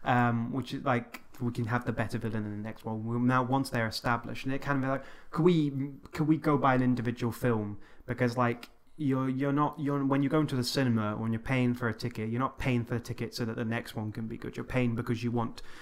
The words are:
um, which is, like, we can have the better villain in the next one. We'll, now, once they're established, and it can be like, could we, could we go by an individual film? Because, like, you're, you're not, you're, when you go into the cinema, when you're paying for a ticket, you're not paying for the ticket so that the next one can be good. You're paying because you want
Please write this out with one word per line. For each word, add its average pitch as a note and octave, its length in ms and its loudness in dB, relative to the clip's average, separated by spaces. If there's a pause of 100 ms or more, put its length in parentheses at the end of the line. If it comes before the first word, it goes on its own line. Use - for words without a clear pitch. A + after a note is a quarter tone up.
um, A#2+ 480 4
which C3 220 -4
is, C3+ 100 -6
like, B2 400 0 (160)
we A#2+ 140 -2
can A#2+ 120 -2
have B2 200 0
the A#2 80 -2
better A2+ 240 -2
villain A2 260 -2
in G#2+ 80 -6
the G#2 160 -6
next A2 160 -12
one. A2 220 -6
We'll, A#2 140 -2
now, B2+ 240 4
once C3 260 0
they're A#2 180 0
established, A#2 580 -4
and C3+ 80 -2
it C3+ 80 -2
can C#3 200 0
be C3 60 0
like, C3+ 160 -2 (280)
could D#3+ 120 2
we, D#3 280 6 (400)
could D3+ 160 0
we D#3 80 6
go C#3 220 2
by C3 180 6
an B2+ 60 4
individual B2 500 2
film? G#2+ 460 0 (280)
Because, A#2+ 300 0
like, A#2+ 320 0 (300)
you're, C3 320 2
you're C3+ 240 0
not, D3 260 2
you're, C#3+ 240 0
when C#3 180 4
you C#3 60 4
go D#3 140 4
into C#3+ 160 0
the B2 60 2
cinema, A2+ 520 2
when A2 160 -2
you're A2+ 80 0
paying B2 360 2
for B2 120 -2
a G#2+ 60 0
ticket, A2+ 360 -6
you're A#2 120 -2
not C3+ 180 -2
paying A#2+ 240 2
for B2 120 -4
the A2+ 40 -2
ticket A#2 340 -6
so B2 120 -4
that A2 100 -4
the B2 80 -2
next A2+ 320 -4
one G#2+ 160 -4
can A2+ 160 -6
be A2+ 80 -8
good. A#2+ 220 -10
You're B2 80 -6
paying B2 300 2
because A#2 280 -2
you A#2+ 80 0
want A#2+ 300 -2 (200)